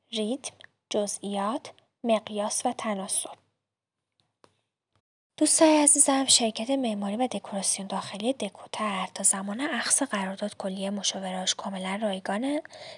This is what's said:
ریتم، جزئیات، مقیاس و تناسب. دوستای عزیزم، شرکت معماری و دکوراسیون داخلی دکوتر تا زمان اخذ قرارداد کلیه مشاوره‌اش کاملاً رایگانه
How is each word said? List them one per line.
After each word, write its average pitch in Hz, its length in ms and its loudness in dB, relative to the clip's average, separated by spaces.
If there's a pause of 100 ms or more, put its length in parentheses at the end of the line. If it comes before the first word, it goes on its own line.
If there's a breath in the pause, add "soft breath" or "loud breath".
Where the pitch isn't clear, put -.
(120)
ریتم، 220 440 -4 (340)
جزئیات، 202 840 -2 (320)
مقیاس 214 600 0
و 247 120 0
تناسب. 196 520 -4 (2000)
دوستای 311 400 8
عزیزم، 285 480 6
شرکت 226 440 2
معماری 214 480 0
و 254 100 2
دکوراسیون 196 600 -4
داخلی 202 460 -2
دکوتر 196 800 -6
تا 202 100 -6
زمان 202 380 0
اخذ 285 420 0
قرارداد 196 540 -4
کلیه 196 320 -4
مشاوره‌اش 185 640 -4
کاملاً 190 460 -6
رایگانه 220 600 -2 (360 loud breath)